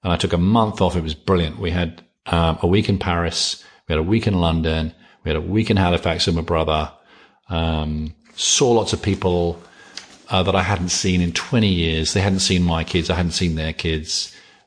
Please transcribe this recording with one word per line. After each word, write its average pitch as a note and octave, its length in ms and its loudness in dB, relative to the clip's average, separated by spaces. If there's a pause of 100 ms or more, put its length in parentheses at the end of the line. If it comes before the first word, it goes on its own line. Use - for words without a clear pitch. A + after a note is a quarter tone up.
And F2+ 100 0
I - 20 2
took E2+ 160 0
a F2 60 0
month G#2 420 2
off. F2+ 160 2
It E2+ 80 0
was D#2+ 120 -6
brilliant. E2+ 440 -2
We F2+ 120 -4
had, F2 320 -4 (240)
um, E2 340 0
a F2 60 0
week G2 200 2
in G2 120 0
Paris. - 640 -2 (240)
We D#2+ 60 -2
had D2+ 60 2
a D#2 40 0
week A2 240 0
in F#2 120 2
London. D#2+ 540 0 (300)
We F2+ 60 -4
had D#2 80 0
a D#2+ 40 -2
week G#2+ 300 0
in G#2 60 4
Halifax F2 500 0
with F2 80 2
my E2 80 0
brother. D#2 480 0 (580)
Um, D#2 640 -2 (220)
saw - 360 2
lots A2 220 2
of - 80 -4
people, F2 580 0 (680)
uh, F#2 140 2
that F#2+ 120 2
I F#2+ 60 4
hadn't F2+ 280 -2
seen F2+ 320 0
in F2 120 0
twenty G#2+ 400 0
years. D#2+ 400 0
They G2 80 0
hadn't F#2+ 200 2
seen F2+ 220 2
my E2 200 0
kids. E2 260 -2
I F2 60 0
hadn't F2 160 0
seen E2 240 -2
their D#2 180 -4
kids. - 580 -4 (360)